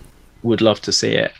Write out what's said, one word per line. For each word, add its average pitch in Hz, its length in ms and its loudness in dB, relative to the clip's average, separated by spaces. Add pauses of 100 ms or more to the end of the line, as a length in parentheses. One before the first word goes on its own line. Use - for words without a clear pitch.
(420)
would 113 180 0
love 110 220 2
to 101 100 -6
see 110 220 -2
it. - 240 -2